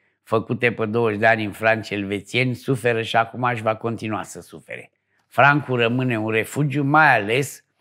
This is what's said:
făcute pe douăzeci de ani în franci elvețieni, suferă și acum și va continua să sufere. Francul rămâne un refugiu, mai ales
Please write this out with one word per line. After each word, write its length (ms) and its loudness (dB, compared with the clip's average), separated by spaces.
făcute 500 -2
pe 140 -4
douăzeci 340 0
de 60 2
ani 180 4
în 60 -4
franci 400 -2
elvețieni, 640 -2
suferă 480 -2
și 140 -4
acum 380 0
și 80 -6
va 120 0
continua 480 -6
să 180 -14
sufere. 500 -18
Francul 500 2
rămâne 400 0
un 120 -2
refugiu, 520 0
mai 320 6
ales 500 0